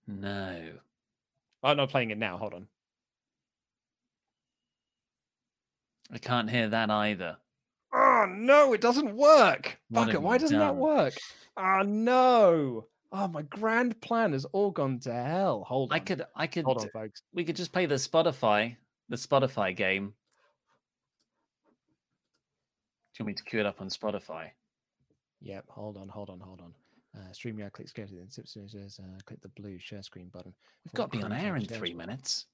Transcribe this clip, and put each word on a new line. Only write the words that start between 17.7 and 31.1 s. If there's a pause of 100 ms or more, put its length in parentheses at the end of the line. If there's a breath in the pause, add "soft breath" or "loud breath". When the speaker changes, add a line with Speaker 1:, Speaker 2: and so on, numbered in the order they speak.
Speaker 1:
play
the
Spotify, (340)
the
Spotify
game. (1500)
Do
you
want
me
to
queue
it
up
on
Spotify? (920)
Speaker 2:
Yep,
hold
on,
hold
on,
hold
on. (440)
Uh,
StreamYard,
click
schedule,
then
zip,
zip,
zip, (160)
uh,
click
the
blue
share
screen
button. (320)
Speaker 1:
We've
Speaker 2:
Forward
Speaker 1:
got